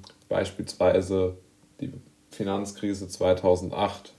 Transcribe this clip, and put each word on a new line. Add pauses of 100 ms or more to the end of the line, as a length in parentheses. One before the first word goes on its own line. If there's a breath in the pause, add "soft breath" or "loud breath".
(300)
beispielsweise (440)
die (380)
Finanzkrise
zweitausendacht